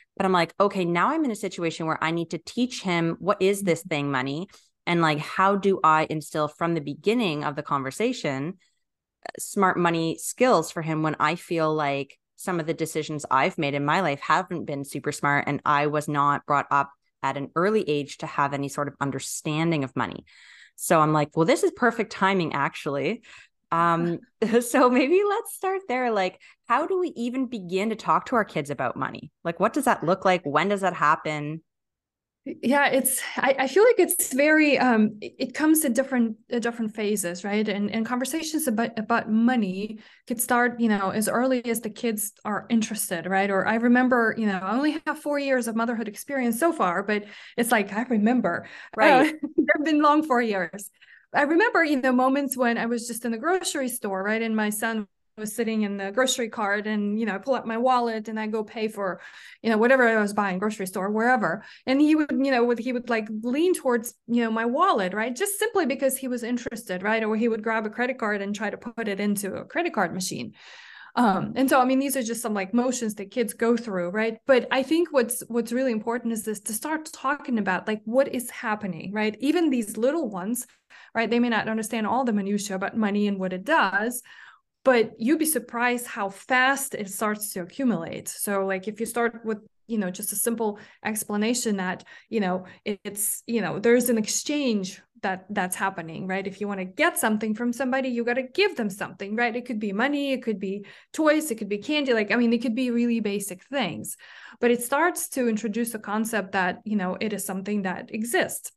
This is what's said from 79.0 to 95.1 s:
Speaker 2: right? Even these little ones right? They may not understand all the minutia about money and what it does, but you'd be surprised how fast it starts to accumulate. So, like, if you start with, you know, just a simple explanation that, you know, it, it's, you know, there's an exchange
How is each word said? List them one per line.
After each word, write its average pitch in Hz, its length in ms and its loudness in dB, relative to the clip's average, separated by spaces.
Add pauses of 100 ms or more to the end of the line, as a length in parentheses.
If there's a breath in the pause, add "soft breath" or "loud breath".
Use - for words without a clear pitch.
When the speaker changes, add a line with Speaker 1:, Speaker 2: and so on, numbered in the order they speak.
Speaker 2:
right? 214 300 -2
Even 311 280 2
these 240 280 -2
little 269 320 0
ones 196 360 -6 (500 loud breath)
right? 226 140 0
They 240 100 4
may 240 100 2
not 220 200 0
understand 220 360 -2
all 240 200 0
the 233 80 0
minutia 202 420 -2
about 190 220 -4
money 208 300 2
and 202 120 -2
what 185 140 -2
it 185 100 -6
does, 226 580 0 (640 loud breath)
but 233 340 4
you'd 269 220 2
be 311 60 0
surprised 247 600 -2
how 202 240 -6
fast 262 640 0
it 196 160 -8
starts 208 440 -4
to 190 80 -6
accumulate. 180 640 -2
So, 196 400 -2
like, 190 200 -4
if 208 120 -8
you 226 80 -4
start 233 360 -2
with, 214 160 -4 (280)
you 226 100 -2
know, 185 140 0
just 208 220 -8
a - 20 -8
simple 220 420 -2 (260 loud breath)
explanation 214 720 -2
that, 180 260 -4 (260 loud breath)
you 220 100 -2
know, 185 260 0 (180 loud breath)
it, 202 200 -6
it's, 202 440 -6
you 233 140 0
know, 170 180 -2
there's 240 300 4
an 233 80 2
exchange 220 840 -2 (200)